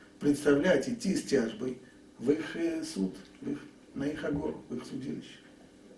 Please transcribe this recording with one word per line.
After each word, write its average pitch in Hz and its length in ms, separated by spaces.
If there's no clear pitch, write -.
представлять, 143 680
идти 123 260
с - 100
тяжбой - 540
в 120 120
их, 160 260
э, 165 260
суд, - 340
в - 100
их, 147 80
на 139 100
их 151 200
агору, 147 440
в 123 80
их 127 80
судилище. - 540